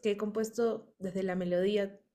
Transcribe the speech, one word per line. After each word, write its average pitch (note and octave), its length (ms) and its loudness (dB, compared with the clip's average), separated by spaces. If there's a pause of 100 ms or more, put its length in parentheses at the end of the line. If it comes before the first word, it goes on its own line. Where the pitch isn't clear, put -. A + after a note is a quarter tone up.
que G#3+ 80 2
he G3+ 80 0
compuesto A3 800 -2
desde F#3 240 -4
la F#3 120 0
melodía F#3+ 640 2 (160)